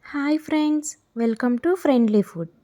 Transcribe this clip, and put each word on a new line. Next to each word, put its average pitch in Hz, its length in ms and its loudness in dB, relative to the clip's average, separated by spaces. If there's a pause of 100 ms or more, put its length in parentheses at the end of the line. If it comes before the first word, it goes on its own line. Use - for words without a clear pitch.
(120)
హాయ్ 294 340 -2
ఫ్రెండ్స్, 302 440 0 (300)
welcome 233 340 0 (100)
to 330 60 2 (120)
friendly 233 480 4
food. 165 200 -10 (140)